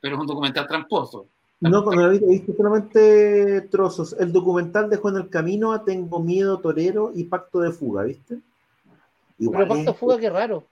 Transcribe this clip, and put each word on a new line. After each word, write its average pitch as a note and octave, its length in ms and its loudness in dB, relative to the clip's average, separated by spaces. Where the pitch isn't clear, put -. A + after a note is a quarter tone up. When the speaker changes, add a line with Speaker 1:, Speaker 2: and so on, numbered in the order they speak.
Speaker 1:
pero C#3 160 -6
es C#3+ 40 -6
un D3+ 60 -6
documental C#3+ 400 -4
tramposo. D3+ 600 -6
Speaker 2:
No, F3+ 220 4
cuando F#3 200 2
lo F3 60 4
he F#3 40 4
visto, G3+ 140 2
he F3+ 40 4
visto F#3+ 240 0
solamente G#3 1080 4
trozos. F#3 560 -2
El F3+ 140 0
documental F3+ 560 0
dejó G#3 200 0
en G3 80 -2
el F#3+ 120 -6
camino G3+ 440 -2
a G#3+ 120 -4
Tengo F3+ 360 -4
Miedo, F#3 400 0
Torero F3 540 -2
y E3+ 100 -6
Pacto F3+ 360 -4
de E3+ 120 0
Fuga, G#2+ 320 -6
¿viste? C#3 340 -10
Igual - 240 0
Speaker 3:
Pero F3+ 40 -4
Pacto D#3 160 -2
de F#3 60 0
Speaker 2:
es, - 60 -4
Speaker 3:
Fuga, A#3+ 220 0
qué A3 120 -2
raro. F#3+ 420 -4